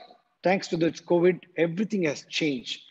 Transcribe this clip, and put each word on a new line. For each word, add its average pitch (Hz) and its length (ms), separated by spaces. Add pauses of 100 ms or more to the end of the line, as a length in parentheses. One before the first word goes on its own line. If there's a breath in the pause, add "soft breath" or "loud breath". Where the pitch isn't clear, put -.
(420)
thanks 185 260
to 185 80
the 165 140
covid, 175 500 (160)
everything 180 480
has 143 240
changed. 139 640